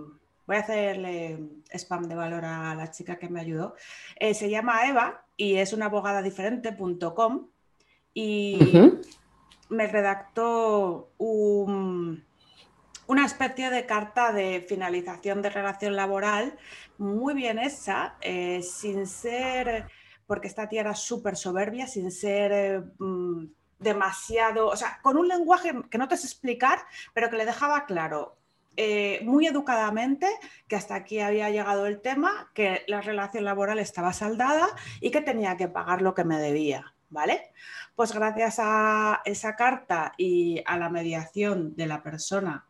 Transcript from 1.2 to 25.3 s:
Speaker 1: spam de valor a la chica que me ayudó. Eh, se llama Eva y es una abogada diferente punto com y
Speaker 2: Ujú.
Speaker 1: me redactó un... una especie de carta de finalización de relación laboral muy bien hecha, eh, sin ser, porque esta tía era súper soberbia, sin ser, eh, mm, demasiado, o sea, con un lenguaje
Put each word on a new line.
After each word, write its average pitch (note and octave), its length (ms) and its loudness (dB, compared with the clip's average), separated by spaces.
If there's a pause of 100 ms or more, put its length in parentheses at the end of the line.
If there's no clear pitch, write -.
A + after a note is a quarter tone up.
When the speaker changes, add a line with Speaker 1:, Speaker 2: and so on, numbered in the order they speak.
Speaker 1:
spam F3 360 -6
de E3 60 -8
valor E3+ 320 -6
a D#3+ 300 -6
la D#3+ 160 -10
chica F3+ 260 -12
que F3+ 100 -12
me F3 140 -6
ayudó. E3 320 -6 (460)
Eh, G#3 160 2
se G#3 160 -2
llama A3+ 360 2
Eva B3+ 380 0 (100)
y G3+ 200 2
es F#3+ 180 2
una G#3+ 140 -2
abogada G3+ 340 0
diferente G3+ 520 -4
punto F3 420 -4
com - 320 2 (680)
y G#3 480 2
Speaker 2:
Ujú. F3 400 12 (680)
Speaker 1:
me A3 180 0
redactó G#3 1300 0
un... G3 1040 0 (840)
una C4+ 180 4
especie B3+ 460 -2
de B3 160 -2
carta A3 440 0
de F#3+ 380 -2
finalización F#3 720 -4
de G3+ 80 -2
relación G3+ 460 -4
laboral G3+ 600 0 (440)
muy G#3+ 340 -2
bien A#3+ 240 -2
hecha, A#3 640 -4
eh, F3+ 400 -4
sin G3 460 -6
ser, A#3+ 800 -4 (380)
porque G3+ 240 -4
esta G#3+ 180 -8
tía A3 140 -4
era G#3 120 -2
súper G#3 440 -6
soberbia, G#3 500 -4
sin F#3 240 -6
ser, G3+ 400 0
eh, G3 300 0 (180)
mm, F3+ 460 -4 (340)
demasiado, G#3+ 880 0
o G3+ 80 0
sea, A#3 260 -6
con C#4 160 4
un F4 100 4
lenguaje F4 440 4 (180)